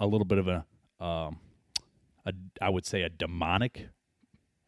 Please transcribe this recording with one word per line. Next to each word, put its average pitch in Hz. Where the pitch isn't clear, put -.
a 104
little 104
bit 98
of 92
a, 87
um, 82
a, 98
I -
would 92
say 98
a 85
demonic 85